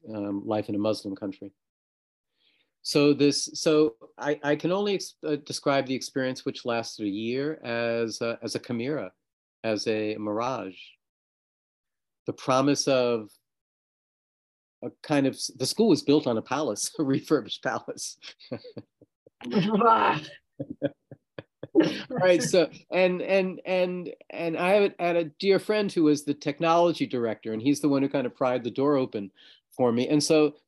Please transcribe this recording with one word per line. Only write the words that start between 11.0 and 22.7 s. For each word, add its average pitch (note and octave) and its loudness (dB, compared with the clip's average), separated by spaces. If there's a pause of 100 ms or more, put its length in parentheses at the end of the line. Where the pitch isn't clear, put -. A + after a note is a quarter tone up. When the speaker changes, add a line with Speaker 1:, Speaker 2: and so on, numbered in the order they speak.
Speaker 1:
The - -6
promise C#3 2
of A#2+ 2 (1500)
a B2 -10 (100)
kind C#3+ 0
of, C3 -2 (180)
the C3 -4
school A3 2
was D3+ 4
built C#3+ 4
on A#2 2
a G#2+ -2
palace, C3 -4
<laughs> - -4
a D#3+ -2
refurbished C3+ 0
palace. - -8 (340)
<laughs> - -8 (840)
Speaker 2:
Wow. G3 4 (1900)
Speaker 1:
Right. F#3 4
So, E3 2 (220)